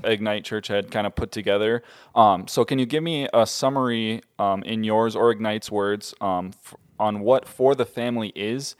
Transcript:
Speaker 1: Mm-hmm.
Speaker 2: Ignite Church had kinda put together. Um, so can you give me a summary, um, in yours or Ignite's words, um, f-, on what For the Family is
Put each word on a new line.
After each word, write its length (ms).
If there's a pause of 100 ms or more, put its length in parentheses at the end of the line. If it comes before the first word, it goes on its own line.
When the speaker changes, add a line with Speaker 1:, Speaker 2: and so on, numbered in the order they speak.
Speaker 1:
Mm-hmm. 60
Speaker 2:
Ignite 360
Church 240
had 240
kinda 200
put 200
together. 520 (320)
Um, 320
so 180
can 140
you 80
give 160
me 280
a 140
summary, 760 (180)
um, 240
in 200
yours 320
or 160
Ignite's 400
words, 480
um, 320 (140)
f-, 80 (260)
on 220
what 260
For 280
the 100
Family 500
is 440